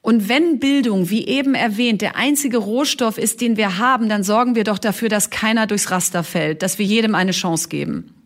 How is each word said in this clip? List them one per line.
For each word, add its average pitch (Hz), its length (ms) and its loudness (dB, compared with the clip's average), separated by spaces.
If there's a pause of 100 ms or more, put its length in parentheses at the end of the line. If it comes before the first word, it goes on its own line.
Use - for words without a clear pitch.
Und 220 240 2
wenn 294 300 2
Bildung, 240 500 2
wie 214 160 0
eben 269 300 0
erwähnt, 220 480 0
der - 120 -4
einzige 269 420 0
Rohstoff 226 600 -2
ist, - 240 -2
den 233 160 2
wir 196 220 0
haben, 240 280 2
dann 208 160 0
sorgen 226 300 2
wir 226 100 2
doch 202 140 0
dafür, 220 320 -2
dass 208 220 0
keiner 220 340 0
durchs 208 240 -2
Raster 175 340 0
fällt, 156 380 -2
dass 185 160 -2
wir 214 80 0
jedem 220 300 2
eine 185 160 2
Chance 170 380 -2
geben. - 440 -6 (120)